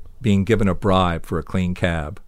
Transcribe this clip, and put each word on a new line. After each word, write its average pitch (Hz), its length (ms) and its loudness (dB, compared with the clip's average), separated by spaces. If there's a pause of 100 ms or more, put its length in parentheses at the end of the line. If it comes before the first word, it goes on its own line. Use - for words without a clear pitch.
(200)
being 98 240 2
given 107 240 2
a 90 60 2
bribe 92 520 2
for - 120 -4
a 78 60 -4
clean 90 300 -2
cab 82 540 -2